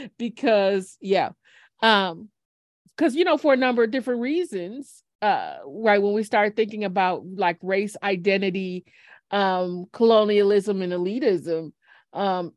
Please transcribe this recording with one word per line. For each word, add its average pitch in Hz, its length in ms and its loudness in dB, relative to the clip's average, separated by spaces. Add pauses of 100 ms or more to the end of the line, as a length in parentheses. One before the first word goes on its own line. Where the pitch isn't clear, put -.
(180)
because, 202 840 0
yeah. 190 300 0 (500)
Um, 196 480 2 (680)
'cause, 294 180 2
you 349 100 2
know, 330 120 2
for 294 160 2
a 262 40 2
number 247 260 2
of 226 80 0
different 247 300 -4
reasons, 262 840 -6 (180)
uh, 104 440 -2
right, 208 360 2
when 202 120 2
we 220 100 0
start 208 320 0
thinking 214 280 -2
about, 185 420 0
like, 180 360 -2
race 196 400 -2
identity, 190 840 -2 (440)
um, 185 640 0
colonialism 208 880 4
and 180 120 -2
elitism, 180 800 -2 (400)
um, 180 440 -4